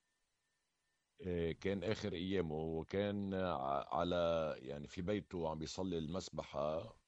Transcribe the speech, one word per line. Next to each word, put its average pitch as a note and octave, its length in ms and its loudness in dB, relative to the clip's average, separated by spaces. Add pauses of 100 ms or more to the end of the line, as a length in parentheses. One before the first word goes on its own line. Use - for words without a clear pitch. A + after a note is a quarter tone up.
(1200)
آه، E2+ 320 0
كان F#2+ 320 0
آخر G#2 280 0
أيامه F2+ 440 0
وكان F#2+ 800 0
ع-، C#2 640 0
على، E2+ 640 4
يعني C#2+ 300 -6
في - 140 -6
بيته F2+ 460 0
عم D#2 100 -2
بيصلي F2 400 -2
المسبحة، D#2 960 -2 (120)